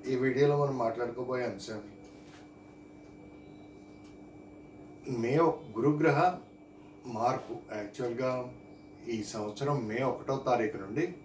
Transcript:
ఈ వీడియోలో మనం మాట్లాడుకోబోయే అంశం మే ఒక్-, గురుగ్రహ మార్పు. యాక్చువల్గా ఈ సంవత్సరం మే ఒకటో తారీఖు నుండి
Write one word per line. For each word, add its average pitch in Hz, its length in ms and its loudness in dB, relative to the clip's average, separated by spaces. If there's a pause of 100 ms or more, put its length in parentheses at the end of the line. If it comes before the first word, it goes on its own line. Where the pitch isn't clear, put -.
ఈ 131 80 2
వీడియోలో 135 420 6
మనం 139 200 2
మాట్లాడుకోబోయే 120 680 0
అంశం 104 360 -6 (3500)
మే 131 140 4
ఒక్-, 165 280 4 (120)
గురుగ్రహ 147 420 6 (880)
మార్పు. 117 500 0 (240)
యాక్చువల్గా 120 520 -2 (760)
ఈ 113 160 -2
సంవత్సరం 110 640 0
మే 117 160 0
ఒకటో 135 340 0
తారీఖు 117 400 4
నుండి 110 300 0 (180)